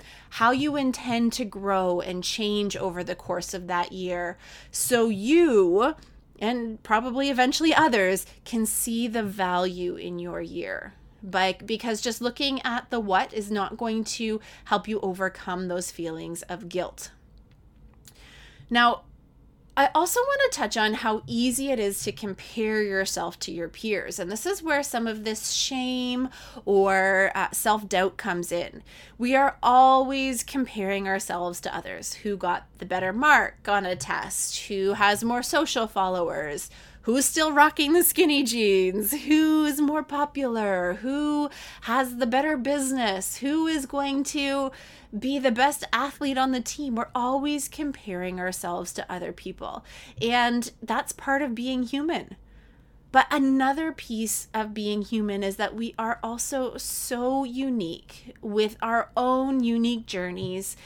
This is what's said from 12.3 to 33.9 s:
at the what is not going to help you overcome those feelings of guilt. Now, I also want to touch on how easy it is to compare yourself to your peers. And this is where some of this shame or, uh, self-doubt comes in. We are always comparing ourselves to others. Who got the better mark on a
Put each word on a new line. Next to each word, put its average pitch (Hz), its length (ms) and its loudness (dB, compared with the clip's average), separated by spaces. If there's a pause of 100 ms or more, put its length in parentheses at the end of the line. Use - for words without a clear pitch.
at 240 260 -6
the 240 120 -4
what 202 340 0
is 208 160 -6
not 214 260 -4
going 226 280 -2
to 220 360 -4 (260)
help 202 200 0
you 214 140 -4
overcome 185 640 -4
those 180 240 -4
feelings 165 520 -8
of 175 260 -10
guilt. - 420 -6 (1600)
Now, 240 320 4 (760)
I 277 180 6
also 349 260 4
want 554 320 2
to - 60 -6
touch 214 180 -2
on 214 180 2
how 220 320 -2
easy 247 440 0
it 247 80 0
is 202 240 -2
to 202 100 -4
compare 214 720 -4
yourself 190 560 -2
to - 140 -10
your 170 160 -6
peers. 202 500 -4
And 180 120 -6
this 214 140 -6
is 370 180 -4
where 294 200 0
some 233 240 -4
of 214 180 -6
this 214 280 -4
shame 254 760 -2 (380)
or, 190 680 4
uh, 185 180 -2
self-doubt 202 680 0
comes 175 340 -4
in. 170 300 -6 (340)
We 247 200 0
are 277 260 4
always 262 800 6
comparing 196 680 -2
ourselves 180 520 -2
to - 140 -6
others. - 400 -8
Who 202 220 -4
got 175 300 -4 (100)
the - 80 -14
better 185 280 -2
mark 254 560 4
on 202 180 2
a 180 100 -2